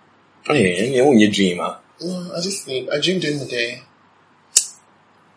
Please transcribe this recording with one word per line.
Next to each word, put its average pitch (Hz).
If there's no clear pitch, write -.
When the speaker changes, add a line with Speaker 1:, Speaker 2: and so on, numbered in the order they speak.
Speaker 1:
Oh, -
yeah, 95
yeah, 127
when 139
you 104
dream, 95
huh? 87
Speaker 2:
No, 180
I 170
just 196
sleep. 131
I 147
dream 175
during 151
the 131
day. 120